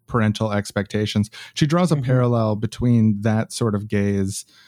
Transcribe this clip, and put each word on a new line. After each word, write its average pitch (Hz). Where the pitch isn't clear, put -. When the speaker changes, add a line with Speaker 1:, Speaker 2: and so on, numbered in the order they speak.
Speaker 1:
parental 107
expectations. 104
She -
draws 170
a 160
Speaker 2:
Mm-hmm. 139
Speaker 1:
parallel 120
between 110
that 110
sort 113
of 104
gaze 101